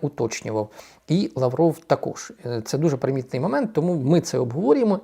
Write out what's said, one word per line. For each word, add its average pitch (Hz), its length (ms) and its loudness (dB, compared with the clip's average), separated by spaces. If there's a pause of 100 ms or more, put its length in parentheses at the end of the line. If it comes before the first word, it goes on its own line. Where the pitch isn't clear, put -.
уточнював. 110 680 -4 (380)
І 180 280 0
Лавров 131 440 2
також. - 520 -2 (140)
Е, 120 200 -4
це - 120 -2
дуже 147 200 2
примітний 131 420 -2
момент, 240 340 -2
тому 175 220 0
ми 151 260 4
це - 160 -2
обговорюємо, 202 680 2